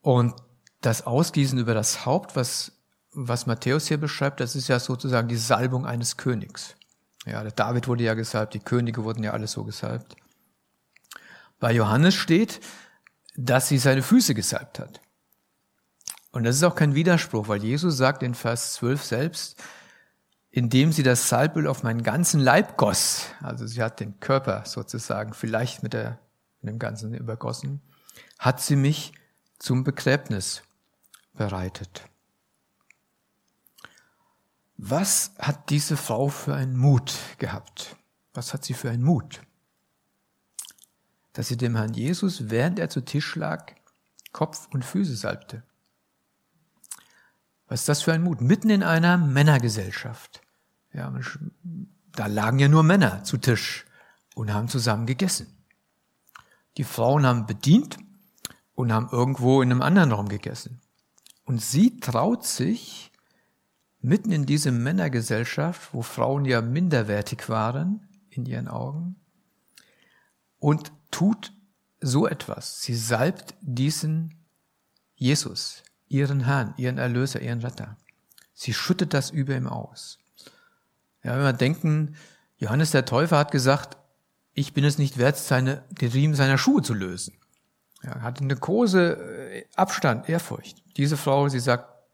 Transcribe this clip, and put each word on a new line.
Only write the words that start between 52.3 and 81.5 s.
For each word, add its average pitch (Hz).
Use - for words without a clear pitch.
ja 139
nur 156
Männer 156
zu -
Tisch -
und 104
haben 107
zusammen 117
gegessen. 131
Die 135
Frauen 135
haben 120
bedient 139
und 120
haben 113
irgendwo 131
in 123
einem 123
anderen 165
Raum 104
gegessen. 117
Und 120
sie 175
traut 135
sich, -
mitten 196
in 147
diese 143
Männergesellschaft, 127
wo 120
Frauen 131
ja 123
minderwertig 117
waren 131
in 127
ihren 123
Augen, 151
und 151
tut -
so 131
etwas. -
Sie 120
salbt 117
diesen 156
Jesus, -
ihren 139
Herrn, 127
ihren 127
Erlöser, 123
ihren 120
Retter. 110
Sie -
schüttet 180
das 139
über 139
ihm 127
aus. -
Ja, 123
wenn 139
wir 135